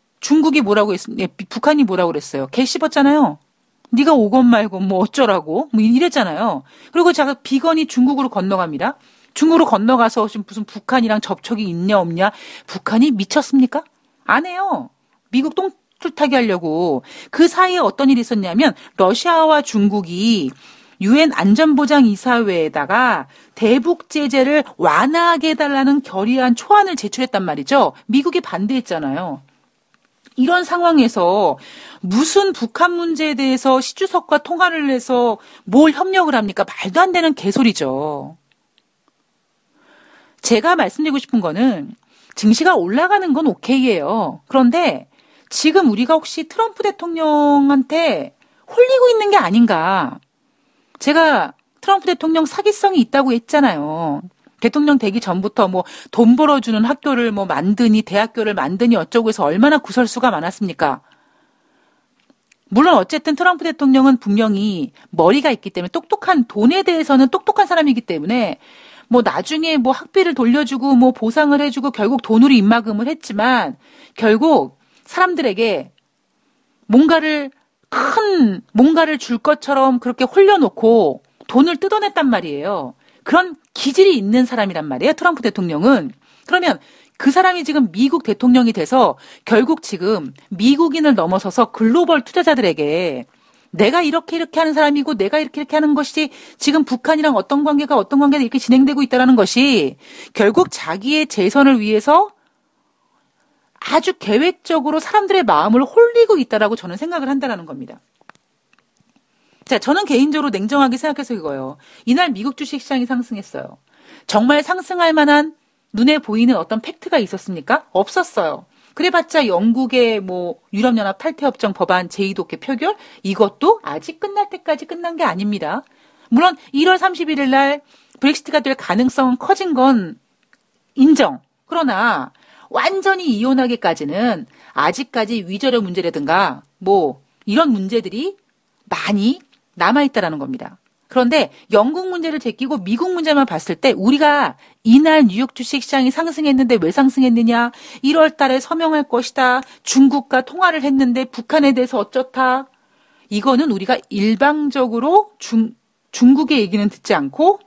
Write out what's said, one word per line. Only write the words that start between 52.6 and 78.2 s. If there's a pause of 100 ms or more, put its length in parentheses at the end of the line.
있다고
했잖아요. (360)
대통령
되기
전부터
뭐 (260)
돈
벌어주는
학교를
뭐
만드니
대학교를
만드니
어쩌고
해서
얼마나
구설수가
많았습니까? (1600)
물론
어쨌든
트럼프
대통령은
분명히 (200)
머리가
있기
때문에
똑똑한,
돈에
대해서는
똑똑한
사람이기
때문에 (500)
뭐
나중에
뭐
학비를
돌려주고
뭐
보상을
해주고
결국
돈으로
입막음을
했지만 (380)
결국 (260)
사람들에게 (960)
뭔가를, (380)
큰 (120)